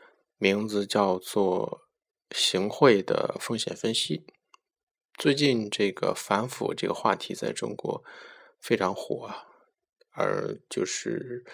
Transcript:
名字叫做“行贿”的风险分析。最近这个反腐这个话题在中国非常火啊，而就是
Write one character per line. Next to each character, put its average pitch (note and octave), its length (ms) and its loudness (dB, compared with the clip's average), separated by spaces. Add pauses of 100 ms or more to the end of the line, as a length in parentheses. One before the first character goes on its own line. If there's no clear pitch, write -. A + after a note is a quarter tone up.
(380)
名 G#2 300 2
字 G2+ 180 0
叫 G2 320 2
做 - 720 -2 (420)
“行 G2 400 0
贿” A2+ 320 8
的 - 380 0
风 A#2 180 -4
险 - 180 -4
分 A2+ 160 -2
析。 - 320 -2 (960)
最 C#3+ 160 2
近 C3 340 2
这 G#2 240 0
个 F#2+ 220 0
反 G#2+ 340 0
腐 - 280 -4
这 - 120 -4
个 G2 60 0
话 G2 220 4
题 - 180 -8
在 - 180 -4
中 - 240 -4
国 - 280 -6 (560)
非 - 180 0
常 G2 160 2
火 - 320 -6
啊， - 220 -12 (640)
而 - 480 -2 (100)
就 - 160 -2
是 A#2+ 580 -6 (100)